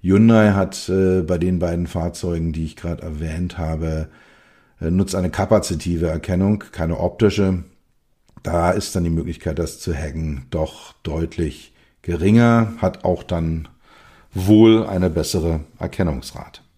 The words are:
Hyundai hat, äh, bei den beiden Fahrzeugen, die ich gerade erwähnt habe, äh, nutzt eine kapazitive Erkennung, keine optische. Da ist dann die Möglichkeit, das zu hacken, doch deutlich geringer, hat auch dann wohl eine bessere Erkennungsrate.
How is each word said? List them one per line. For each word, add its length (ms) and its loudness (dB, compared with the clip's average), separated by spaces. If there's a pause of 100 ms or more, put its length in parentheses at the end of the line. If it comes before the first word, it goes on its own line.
Hyundai 520 6
hat, 360 -2
äh, 320 2
bei 160 -2
den 220 0
beiden 280 -2
Fahrzeugen, 640 -4
die 120 -4
ich 100 -10
gerade 280 -10
erwähnt 560 -8
habe, 500 -4 (720)
äh, 100 -2
nutzt 240 0
eine 140 -2
kapazitive 800 0
Erkennung, 640 -2
keine 260 -4
optische. 640 0 (800)
Da 280 0
ist 260 -2
dann 80 0
die 60 0
Möglichkeit, 480 -4
das 220 -6
zu 140 -4
hacken, 560 -6
doch 520 -6
deutlich 720 -6 (280)
geringer, 760 4
hat 260 -4
auch 180 0
dann 460 -4 (640)
wohl 540 6
eine 240 0
bessere 500 -2 (180)
Erkennungsrate. 840 -6 (180)